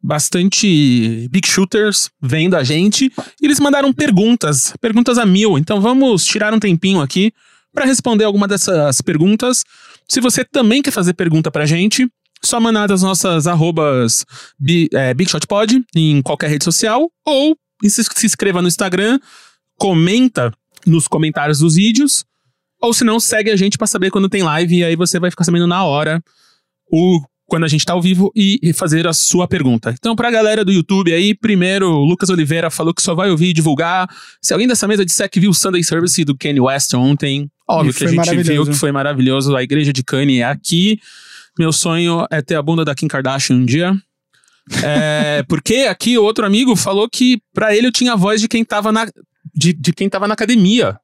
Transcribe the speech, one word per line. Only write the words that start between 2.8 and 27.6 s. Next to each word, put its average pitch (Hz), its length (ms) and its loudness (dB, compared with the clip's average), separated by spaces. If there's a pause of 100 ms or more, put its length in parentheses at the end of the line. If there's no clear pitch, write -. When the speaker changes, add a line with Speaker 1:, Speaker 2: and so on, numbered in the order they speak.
Speaker 1:
E 294 40 0
eles 285 140 2
mandaram 277 340 2
perguntas, 214 880 0
perguntas 240 360 2
a 240 80 2
mil. 196 320 2
Então 196 220 0
vamos 240 460 2
tirar 214 280 -2
um 226 60 2
tempinho 190 420 0
aqui 180 300 0 (420)
pra 294 120 -2
responder 233 400 2
alguma 202 220 0
dessas 165 540 0
perguntas. 208 640 0 (460)
Se - 100 0
você 247 240 0
também 262 380 0
quer 277 100 -2
fazer 180 220 0
pergunta 160 360 0
pra 151 160 -4
gente, 190 420 0 (360)
só - 160 -2
mandar 220 280 0
das 196 140 2
nossas 180 460 0
arrobas 156 760 0 (340)
Bi-, 165 340 2
é, 127 200 0
Big 175 180 -2
Shot 160 160 -6
Pod 220 340 2 (140)
em 156 260 2
qualquer 147 280 -4
rede 147 160 -2
social, 226 440 0 (160)
ou 302 300 2 (300)
se, 208 180 0
se - 220 -4
inscreva 196 360 -2
no 180 60 0
Instagram, 196 500 -2 (640)
comenta 180 720 0 (340)
nos 165 220 2
comentários 151 520 -2
dos 160 160 4
vídeos, 226 500 2 (560)
ou 233 120 0
se 240 120 0
não, 220 140 2
segue 220 300 -2
a 220 60 2
gente 196 220 0
pra 220 100 -4
saber 185 240 -2
quando 196 160 0
tem 196 160 -2
live, 170 360 0
e 175 40 2
aí 165 140 0
você 175 220 -2
vai 180 120 -2
ficar 175 140 -4
sabendo 175 200 0
na 180 200 0
hora 156 360 -2 (720)
o, 175 300 2 (260)
quando 165 160 -2